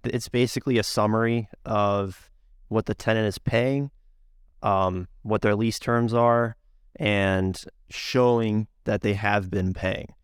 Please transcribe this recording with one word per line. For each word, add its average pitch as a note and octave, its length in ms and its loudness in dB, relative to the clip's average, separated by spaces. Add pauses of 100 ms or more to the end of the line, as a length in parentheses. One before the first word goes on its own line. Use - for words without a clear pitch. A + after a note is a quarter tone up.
th-, - 120 -4
it's A2+ 140 -4
basically B2 480 0
a G#2+ 60 2
summary A2+ 680 0 (160)
of G2+ 640 -2 (380)
what A2+ 160 0
the G#2+ 100 -2
tenant A2 320 0
is G2 100 -4
paying, C3+ 540 0 (720)
um, F#2 460 0 (140)
what G#2+ 180 0
their G#2 140 2
lease A2+ 220 0
terms A#2 360 0
are, A#2 420 2 (400)
and F#2+ 680 0 (280)
showing A2+ 760 0 (180)
that G#2 160 0
they G#2 120 0
have G2+ 380 -2
been F#2 220 -2
paying. - 400 -6 (100)